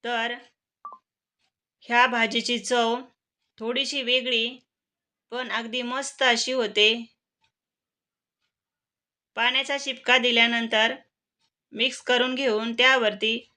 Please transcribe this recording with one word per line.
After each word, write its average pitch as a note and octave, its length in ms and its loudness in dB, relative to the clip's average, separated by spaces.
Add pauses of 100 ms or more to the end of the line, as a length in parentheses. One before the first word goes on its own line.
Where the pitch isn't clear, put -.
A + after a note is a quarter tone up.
तर A#3+ 300 -4 (1600)
ह्या A#3+ 180 4
भाजीची A#3 520 -2
चव A#3 360 0 (640)
थोडीशी B3+ 460 -4
वेगळी A#3+ 440 0 (840)
पण A#3+ 200 -8
अगदी A3+ 320 -6
मस्त C4 400 -6
अशी B3 280 2
होते. G#3+ 380 2 (2500)
पाण्याचा C4 420 0
शिपका B3+ 380 0
दिल्यानंतर A#3 760 2 (760)
मिक्स B3 280 -4
करून B3 340 2
घेऊन A#3 380 -2
त्यावरती A3+ 640 2 (200)